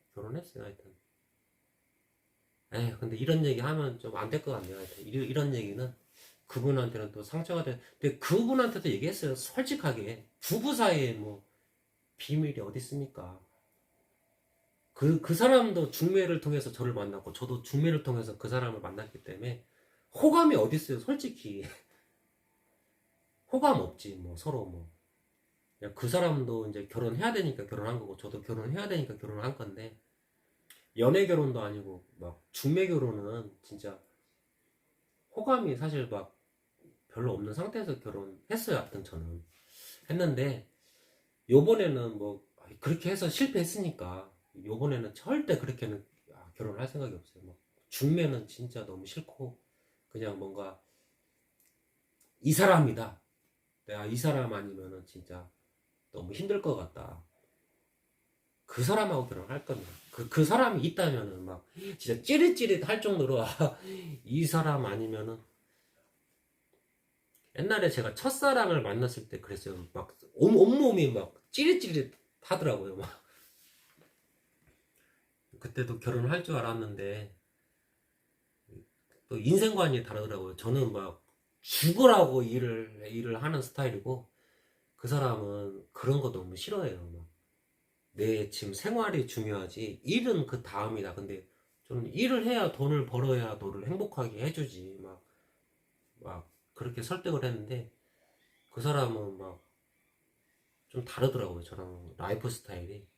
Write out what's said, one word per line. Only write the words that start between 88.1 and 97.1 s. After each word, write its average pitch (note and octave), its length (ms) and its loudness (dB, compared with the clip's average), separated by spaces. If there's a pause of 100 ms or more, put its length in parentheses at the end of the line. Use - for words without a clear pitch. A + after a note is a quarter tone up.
내 G#2 380 0
지금 G2+ 220 -8
생활이 G3 540 0
중요하지, G#2 800 -6
일은 G3+ 420 2
그 - 160 -6
다음이다. G2+ 520 -6
근데 G2 320 -10 (380)
저는 B2 300 -6
일을 A#3 320 2
해야, A3+ 260 2
돈을 C#3 340 2
벌어야 B2 500 0
너를 G2 320 -8
행복하게 B2 560 -4
해주지. G2+ 580 -6
막, F#2+ 220 -18 (960)
막 F2+ 320 -14 (220)
그렇게 A#2+ 280 -8
설득을 D#3+ 420 -2